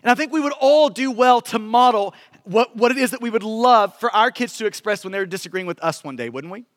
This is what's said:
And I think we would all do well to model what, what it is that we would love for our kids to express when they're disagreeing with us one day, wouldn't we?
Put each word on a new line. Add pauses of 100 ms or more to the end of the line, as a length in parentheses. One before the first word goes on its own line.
And
I
think
we
would
all
do
well
to
model (300)
what,
what
it
is
that
we
would
love
for
our
kids
to
express
when
they're
disagreeing
with
us
one
day,
wouldn't
we? (120)